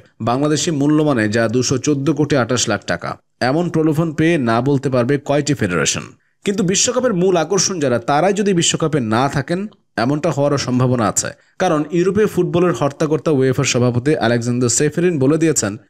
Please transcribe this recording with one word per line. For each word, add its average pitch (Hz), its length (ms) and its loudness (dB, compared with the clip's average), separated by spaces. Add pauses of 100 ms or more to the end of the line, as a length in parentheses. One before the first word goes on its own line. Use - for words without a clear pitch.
(200)
বাংলাদেশি 143 500 0
মূল্যমানে 147 580 2
যা 117 200 0
দুশো 127 300 0
চোদ্দ 139 340 0
কোটি 147 240 0
আঠাশ 120 320 0
লাখ 101 180 -4
টাকা। - 320 -6 (220)
এমন 151 300 0
প্রলোভন 160 420 0
পেয়ে 160 260 2
না 117 220 2
বলতে 135 300 0
পারবে 127 280 0
কয়টি 143 360 -2
ফেডারেশন? 85 480 -2 (420)
কিন্তু 196 200 0
বিশ্বকাপের 240 500 0
মূল 180 220 2
আকর্ষণ 175 440 0
যারা, 127 180 0
তারাই 151 340 0
যদি 202 220 0
বিশ্বকাপে 156 460 0
না 117 280 0
থাকেন, 170 380 -4 (300)
এমনটা 143 340 0
হওয়ারও 143 280 0
সম্ভাবনা 123 500 0
আছে। - 200 -4 (300)
কারণ 160 320 0
ইউরোপে 190 360 2
ফুটবলের 175 460 0
হর্তাকর্তা 151 580 -2
উয়েফার 131 340 2
সভাপতি 123 520 0
আলেকজান্ডার 120 520 0
সেফেরিন 151 500 0
বলে 135 200 2
দিয়েছেন, 135 380 0 (140)